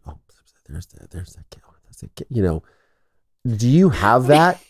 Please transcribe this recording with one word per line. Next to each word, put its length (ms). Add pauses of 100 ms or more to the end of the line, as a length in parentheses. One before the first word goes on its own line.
oh, 100 (500)
there's 200
that, 240
there's 220
that 160
kid, 180
oh, 60 (100)
there's 140
that 180
kid, 140
you 140
know. 200 (840)
Do 220
you 220
have 380
that? 420